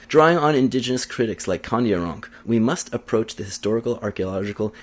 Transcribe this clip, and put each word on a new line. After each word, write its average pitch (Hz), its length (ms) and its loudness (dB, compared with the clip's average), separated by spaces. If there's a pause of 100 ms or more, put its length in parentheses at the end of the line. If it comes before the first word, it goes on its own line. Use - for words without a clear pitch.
Drawing 156 280 6
on 151 160 4
indigenous 127 520 0
critics 110 420 -4
like 90 160 -2
Kondiaronk, 95 600 -2 (200)
we 113 140 2
must 131 340 0
approach 113 420 -2
the 104 100 -10
historical, 113 560 -4
archaeological, 101 800 -4